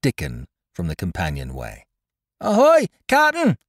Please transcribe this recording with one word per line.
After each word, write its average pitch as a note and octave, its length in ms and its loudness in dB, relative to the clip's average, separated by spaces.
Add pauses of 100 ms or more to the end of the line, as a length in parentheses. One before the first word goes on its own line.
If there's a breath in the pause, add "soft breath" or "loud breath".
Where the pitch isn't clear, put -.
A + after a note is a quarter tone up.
Dickon, C2+ 460 -4 (280)
from E2+ 120 -6
the D#2 80 -2
companionway. C2 880 -6 (560)
Ahoy, C4 460 4 (220)
Captain! D4+ 500 2 (100)